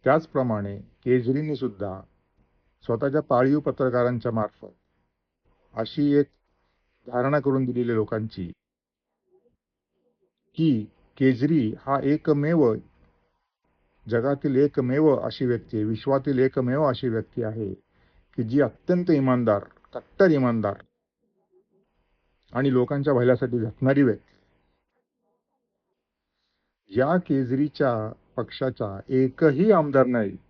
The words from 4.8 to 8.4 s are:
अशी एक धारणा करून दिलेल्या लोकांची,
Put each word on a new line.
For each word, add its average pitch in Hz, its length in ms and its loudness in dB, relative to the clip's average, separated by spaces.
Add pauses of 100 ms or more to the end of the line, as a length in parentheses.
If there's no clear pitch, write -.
अशी 143 380 -2
एक 143 140 4 (800)
धारणा 131 340 0
करून 131 240 0
दिलेल्या 123 300 -2
लोकांची, 107 580 -4 (2000)